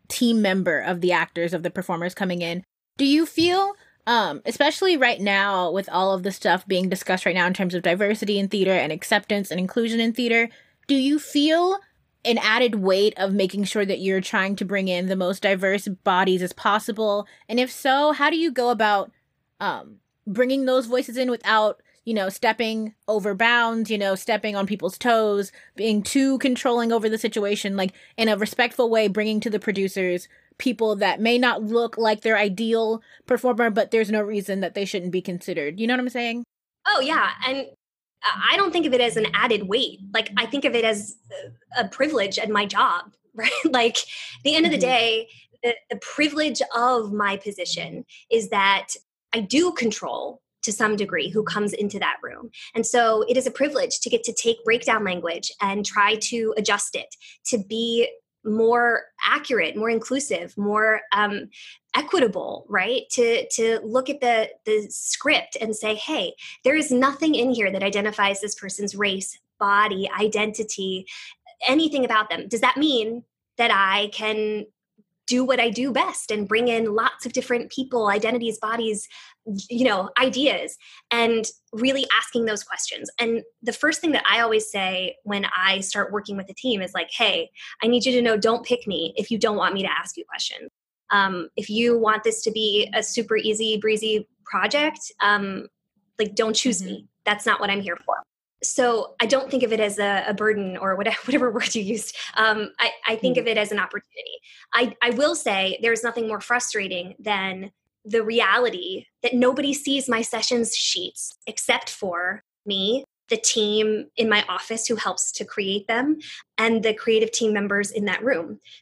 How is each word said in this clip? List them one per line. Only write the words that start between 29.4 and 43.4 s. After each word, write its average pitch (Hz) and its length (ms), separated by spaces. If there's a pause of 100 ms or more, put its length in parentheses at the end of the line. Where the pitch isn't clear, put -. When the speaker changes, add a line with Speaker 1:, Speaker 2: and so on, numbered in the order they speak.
Speaker 1:
to 226 100
the 208 100
producers 190 640 (320)
people 220 380
that 196 240
may 233 180
not 240 240
look 226 360
like 214 240
their 220 160
ideal 220 640 (240)
performer, 240 440
but 208 200
there's 220 200
no 214 120
reason 202 380
that 175 140
they 202 100
shouldn't 180 280
be 180 100
considered. 175 560
You 226 80
know 247 80
what 254 60
I'm 254 80
saying? 240 360 (420)
Speaker 2:
Oh, 415 140
yeah. 269 300 (160)
And 269 200 (560)
I, - 300
I 339 40
don't 381 160
think 339 140
of 254 80
it 247 80
as 233 160
an 214 160
added 208 340
weight. 220 320 (140)
Like, 220 240
I 233 80
think 277 180
of 240 100
it 233 100
as 208 320 (600)
a, 233 80
a 196 40
privilege 254 500
and 185 140
my 208 140
job, 196 460 (100)
<laughs> - 120
right? 220 160 (160)